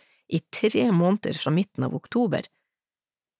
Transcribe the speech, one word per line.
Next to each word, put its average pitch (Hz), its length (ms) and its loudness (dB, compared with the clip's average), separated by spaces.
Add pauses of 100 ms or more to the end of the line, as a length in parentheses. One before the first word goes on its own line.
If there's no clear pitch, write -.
(300)
i 160 100 0 (140)
tre 220 400 0
måneder 180 420 2
fra - 160 -4
midten 165 320 -2
av - 140 -4
oktober, - 480 -2 (920)